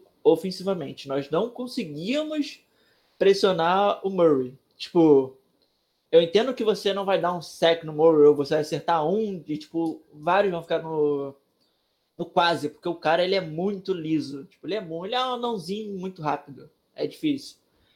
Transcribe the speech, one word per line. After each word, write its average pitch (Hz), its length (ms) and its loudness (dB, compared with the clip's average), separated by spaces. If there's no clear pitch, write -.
ofensivamente. 170 840 -2
Nós 139 220 -6
não 185 180 -2
conseguíamos 247 1120 -6
pressionar 196 880 2
o 196 40 0
Murray. 151 440 2
Tipo, 147 580 4
eu 165 80 10
entendo 202 320 2
que 254 100 -6
você 208 300 0
não 196 140 -4
vai 190 120 2
dar 170 140 0
um 175 80 -6
sack 165 460 0
no 156 80 -10
Murray, 151 320 8
ou 147 80 8
você 143 180 -2
vai 156 80 2
acertar 151 460 -2
um, 196 420 -2
e, 151 80 -6
tipo, 165 460 -6
vários 180 400 0
vão 170 80 -6
ficar 160 200 -4
no, 147 540 -2
no 170 80 -6
quase, 170 420 0
porque - 200 -10
o 170 60 -6
cara, 170 300 0
ele 185 100 0
é 196 60 0
muito 185 540 -6
liso. 147 500 -4
Tipo, - 220 -20
ele 165 80 -4
é 214 80 -4
mu-, 165 240 -10
ele 226 80 -6
é 247 60 0
um 254 140 -4
anãozinho 214 640 -6
muito 185 220 -10
rápido. 143 480 -8
É 151 120 -6
difícil. - 500 -6